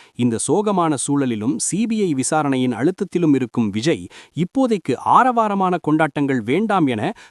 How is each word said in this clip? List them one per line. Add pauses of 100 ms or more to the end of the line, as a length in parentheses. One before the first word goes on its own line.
(160)
இந்த (100)
சோகமான (120)
சூழலிலும்,
சி
பி
ஐ
விசாரணையின்
அழுத்தத்திலும்
இருக்கும்
விஜய், (260)
இப்போதைக்கு (100)
ஆரவாரமான
கொண்டாட்டங்கள்
வேண்டாம்
என (180)